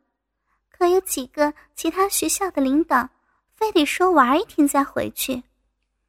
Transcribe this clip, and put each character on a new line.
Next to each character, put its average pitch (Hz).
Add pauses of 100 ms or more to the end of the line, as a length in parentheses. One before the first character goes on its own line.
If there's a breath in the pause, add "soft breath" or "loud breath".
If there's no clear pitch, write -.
(680)
可 -
有 370
几 269
个 294 (200 soft breath)
其 -
他 381
学 -
校 370
的 285
领 269
导 254 (480)
非 427
得 311
说 359
玩 269
一 403
天 294
再 277
回 -
去。 254 (680)